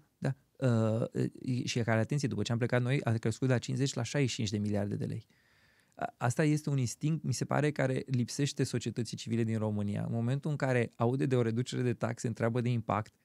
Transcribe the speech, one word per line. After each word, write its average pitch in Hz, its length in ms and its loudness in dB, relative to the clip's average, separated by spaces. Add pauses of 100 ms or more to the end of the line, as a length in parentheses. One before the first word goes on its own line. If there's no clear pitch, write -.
(180)
da. 139 180 -2 (220)
Uh, 113 720 2 (380)
și - 140 -2
care, 113 200 4
atenție, 139 280 0
după 104 140 -2
ce 104 100 -2
am 117 60 2
plecat 123 240 2
noi, 127 220 2
a 123 80 2
crescut 113 360 0
de 131 60 4
la 120 60 4
cincizeci 131 340 0
la 123 100 -2
șaizeci 139 260 0
și - 60 -4
cinci 113 140 -2
de 104 80 0
miliarde 104 380 0
de 107 100 -4
lei. 113 200 -6 (680)
A, - 220 -6
asta 127 260 0
este 151 260 2
un 143 80 2
instinct, 147 460 -2
mi 143 100 -2
se 135 120 -2
pare, 139 260 2
care 135 340 0
lipsește 135 580 0
societății 120 540 -4
civile 117 260 -2
din 113 140 0
România. 104 500 -2
În 117 60 -4
momentul 120 380 -2
în 147 40 -2
care 123 400 2
aude 131 300 2
de 131 100 2
o 123 60 4
reducere 120 400 0
de 123 120 2
taxe, 117 340 -4
întreabă 117 340 0
de 117 80 0
impact, 110 420 0
dar - 140 -20